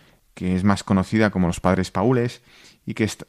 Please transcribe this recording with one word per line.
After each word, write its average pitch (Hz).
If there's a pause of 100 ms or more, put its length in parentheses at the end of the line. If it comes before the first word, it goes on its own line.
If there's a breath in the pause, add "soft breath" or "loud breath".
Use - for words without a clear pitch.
(340 soft breath)
que 92
es 90
más 101
conocida 107
como 92
los 87
Padres 92
Paules, 120 (440 soft breath)
y 120
que 113
est-, -